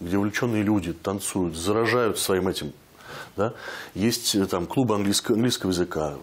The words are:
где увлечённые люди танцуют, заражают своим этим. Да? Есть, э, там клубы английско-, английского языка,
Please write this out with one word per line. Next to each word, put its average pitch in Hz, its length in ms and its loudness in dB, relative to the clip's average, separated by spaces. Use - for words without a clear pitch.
где 85 160 -2
увлечённые 107 460 0
люди 98 320 2
танцуют, 95 600 -2
заражают 110 640 2
своим 95 300 2
этим. 76 240 -4
Да? 113 160 0
Есть, 117 400 0
э, 98 120 4
там 87 200 0
клубы 120 280 2
английско-, 101 400 2
английского 113 360 2
языка, 80 520 0